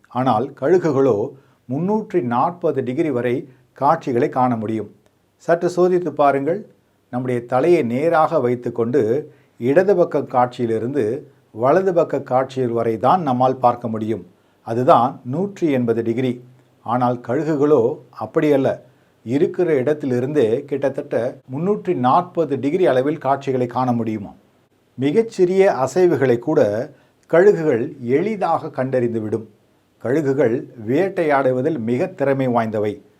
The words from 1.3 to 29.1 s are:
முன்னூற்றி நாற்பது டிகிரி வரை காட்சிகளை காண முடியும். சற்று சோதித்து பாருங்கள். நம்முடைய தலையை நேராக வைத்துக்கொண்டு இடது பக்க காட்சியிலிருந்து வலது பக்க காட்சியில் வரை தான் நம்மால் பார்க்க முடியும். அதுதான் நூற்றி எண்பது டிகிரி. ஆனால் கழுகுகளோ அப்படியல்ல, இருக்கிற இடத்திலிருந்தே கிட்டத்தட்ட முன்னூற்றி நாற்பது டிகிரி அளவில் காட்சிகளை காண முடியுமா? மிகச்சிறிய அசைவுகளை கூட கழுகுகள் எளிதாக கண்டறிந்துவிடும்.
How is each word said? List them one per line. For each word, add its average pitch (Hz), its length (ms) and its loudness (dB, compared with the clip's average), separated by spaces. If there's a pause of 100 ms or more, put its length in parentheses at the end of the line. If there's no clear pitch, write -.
முன்னூற்றி 185 520 -2
நாற்பது 135 600 -2
டிகிரி 135 260 -2
வரை 123 400 -2 (240)
காட்சிகளை 135 560 0
காண 127 260 0
முடியும். 107 360 -6 (460)
சற்று 170 380 0
சோதித்து 180 340 2
பாருங்கள். 143 560 0 (440)
நம்முடைய 123 360 -4
தலையை 151 380 2
நேராக 156 560 2
வைத்துக்கொண்டு 120 920 -2 (260)
இடது 175 360 2
பக்க 165 280 0
காட்சியிலிருந்து 123 800 -2 (480)
வலது 165 420 2
பக்க 151 280 0
காட்சியில் 131 500 -2
வரை 113 260 -2
தான் 147 240 2
நம்மால் 131 340 0
பார்க்க 123 320 0
முடியும். 107 380 -4 (360)
அதுதான் 127 640 2
நூற்றி 165 460 -2
எண்பது 117 320 0
டிகிரி. 120 400 -2 (400)
ஆனால் 123 340 0
கழுகுகளோ 147 800 0 (220)
அப்படியல்ல, 135 600 0 (440)
இருக்கிற 156 500 0
இடத்திலிருந்தே 135 920 0
கிட்டத்தட்ட 131 680 -4 (200)
முன்னூற்றி 180 400 -2
நாற்பது 139 640 -2
டிகிரி 156 280 0
அளவில் 139 300 0
காட்சிகளை 135 500 -2
காண 123 240 -2
முடியுமா? 110 420 -4 (640)
மிகச்சிறிய 190 720 2
அசைவுகளை 131 680 2
கூட 135 520 0 (380)
கழுகுகள் 160 720 2
எளிதாக 156 840 -2
கண்டறிந்துவிடும். 113 640 -2 (560)